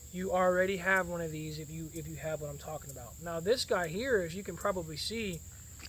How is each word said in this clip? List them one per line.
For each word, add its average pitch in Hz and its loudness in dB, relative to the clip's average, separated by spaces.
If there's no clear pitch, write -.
you 185 -2
already 185 6
have 185 4
one 170 -2
of 160 -2
these 156 -6
if 151 -8
you, 160 -6
if 156 -6
you 160 -8
have 156 -4
what 147 -6
I'm 143 -8
talking 151 -8
about. 120 -12
Now 165 -2
this 220 4
guy 180 2
here, 208 2
as 165 -2
you 202 -6
can 185 -6
probably 175 0
see, 208 -2